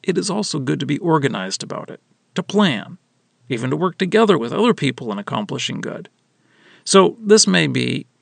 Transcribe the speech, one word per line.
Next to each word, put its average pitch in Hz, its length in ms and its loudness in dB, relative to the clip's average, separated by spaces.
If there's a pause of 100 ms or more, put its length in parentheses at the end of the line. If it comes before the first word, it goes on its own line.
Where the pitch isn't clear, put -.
it 180 160 -2
is 180 120 -2
also 190 280 -4
good 147 220 -2
to 143 60 -6
be 143 140 -2
organized 120 640 0
about - 280 -10
it, - 100 -16 (340)
to 185 80 -4
plan, 180 560 -2 (520)
even 127 200 -4
to 139 60 0
work 170 220 -2
together 196 400 4
with 120 160 -4
other 226 200 2
people 123 380 -4
in 101 80 -6
accomplishing - 640 -6
good. - 260 -10 (760)
So 190 340 6
this 208 260 6
may 180 220 4
be 123 380 -2 (160)